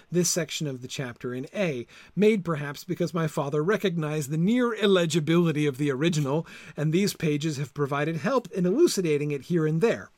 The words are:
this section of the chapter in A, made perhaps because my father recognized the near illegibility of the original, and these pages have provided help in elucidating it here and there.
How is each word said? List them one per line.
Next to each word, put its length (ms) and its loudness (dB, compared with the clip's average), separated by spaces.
this 180 2
section 380 -2
of 160 -8
the 60 -12
chapter 440 -8
in 220 -8
A, 320 -2
made 280 4
perhaps 380 -6
because 320 -4
my 140 0
father 340 -2
recognized 680 -2
the 60 -2
near 380 2
illegibility 880 2
of 140 0
the 140 0
original, 520 0
and 160 0
these 220 2
pages 420 -2
have 160 -6
provided 440 -2
help 340 -2
in 160 0
elucidating 640 2
it 120 -4
here 220 0
and 160 2
there. 380 0